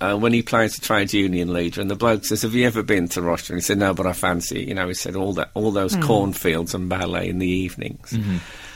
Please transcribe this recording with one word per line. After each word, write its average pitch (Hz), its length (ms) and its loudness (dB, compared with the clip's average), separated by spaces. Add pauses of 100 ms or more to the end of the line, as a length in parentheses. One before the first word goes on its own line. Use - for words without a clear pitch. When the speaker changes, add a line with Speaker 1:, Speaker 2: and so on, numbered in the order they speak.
Speaker 1:
uh, 98 160 2
when 117 160 4
he 117 100 4
plays 110 360 2
a - 20 -20
trade 101 320 2
union 90 400 2
leader 87 280 0
and 98 100 -2
the 98 60 -4
bloke 110 280 2
says, 107 180 -2
"Have 113 120 -2
you 123 120 4
ever 113 180 0
been 87 240 2
to - 140 -4
Russia?" 85 300 -2
And 87 80 -2
he - 40 -2
said, 101 140 2
"No, 98 140 4
but 92 140 0
I 90 60 0
fancy 90 500 -2
it." - 60 -8
You 101 60 -4
know, 92 120 -2
he 90 80 -4
said, - 220 -6
"All 95 180 -2
that, 80 200 -2
all 107 180 0
those 98 220 0
Speaker 2:
Hmm. 175 80 2
Speaker 1:
cornfields 92 680 2
and 92 160 -4
ballet 90 400 -2
in 90 120 -2
the 92 80 0
evenings." - 640 -4
Speaker 3:
Mm-hmm. 104 240 0 (400)